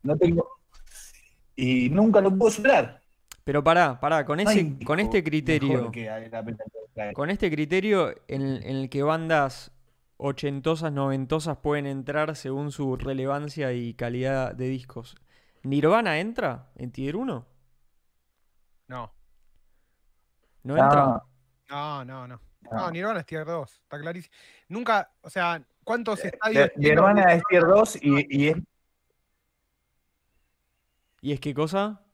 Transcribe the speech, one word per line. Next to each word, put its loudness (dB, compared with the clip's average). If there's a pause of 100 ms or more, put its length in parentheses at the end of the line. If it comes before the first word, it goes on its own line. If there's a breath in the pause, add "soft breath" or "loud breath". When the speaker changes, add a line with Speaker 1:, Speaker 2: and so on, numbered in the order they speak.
Speaker 1:
no 0
tengo, 2 (1080 soft breath)
y 2
nunca 6
lo 4
pudo 4
superar. 2 (440)
Speaker 2:
Pero 0
pará, 4
pará, 0
con -2
Speaker 1:
No 2
hay 4
Speaker 2:
ese, 2
Speaker 1:
un -6
Speaker 2:
con 0
Speaker 1:
disco 0
Speaker 2:
este 2
criterio, 0 (100)
Speaker 1:
mejor -4
que -10
el -12
Appetite -10
for -16
Destruction. -10
Speaker 2:
con -4
este -2
criterio 0 (180)
en, -6
en -6
el -6
que -4
bandas -2 (500)
ochentosas, -4
noventosas -2
pueden -2
entrar -4
según -6
su -4
relevancia -4
y -6
calidad -4
de -6
discos, -10 (460)
¿Nirvana 2
entra -6
en -10
tier -6
uno? -6 (1400)
Speaker 3:
No. -14 (1500)
Speaker 2:
¿No -4
Speaker 1:
No. 6
Speaker 2:
entra? 4 (480)
Speaker 3:
No, -8
no, -16
no. -20 (200)
Speaker 1:
No. -20
Speaker 3:
No, -4
Nirvana -4
es -14
tier -8
dos, -10
está -16
clarísimo. -12 (340 soft breath)
Nunca, -2 (120)
o -20
sea, -4 (220)
¿cuántos -4
Speaker 1:
Eh, -6
Speaker 3:
estadios 2
Speaker 1:
Nir-, -4
Speaker 3:
llenos 6
Speaker 1:
Nirvana 6
Speaker 3:
de 8
Speaker 1:
es 0
tier 6
dos 6
y, 2
y 4
es 2 (2750)
Speaker 2:
¿Y -4
es -6
qué -6
cosa? -4 (120)